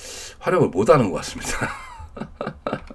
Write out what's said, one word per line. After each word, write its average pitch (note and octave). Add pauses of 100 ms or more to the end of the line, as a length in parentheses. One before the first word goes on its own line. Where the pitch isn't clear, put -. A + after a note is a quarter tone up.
(400)
활용을 E3+
못하는 C#3+
것 D2+
같습니다. - (460)
<laughs> - (240)